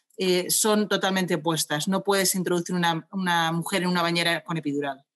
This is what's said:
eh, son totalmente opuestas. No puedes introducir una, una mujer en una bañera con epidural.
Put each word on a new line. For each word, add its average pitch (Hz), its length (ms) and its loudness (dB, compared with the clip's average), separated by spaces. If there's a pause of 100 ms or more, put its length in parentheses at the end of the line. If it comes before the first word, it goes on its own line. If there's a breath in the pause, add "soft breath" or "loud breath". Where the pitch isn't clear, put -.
(180 loud breath)
eh, 180 320 0
son 214 360 2
totalmente 190 500 0
opuestas. 151 520 -2
No 190 160 0
puedes 196 300 2
introducir 180 420 -2
una, 170 340 0
una 175 400 0
mujer 170 320 -2
en 180 60 0
una 180 140 2
bañera 170 420 0
con 165 140 -4
epidural. 143 440 -4 (140)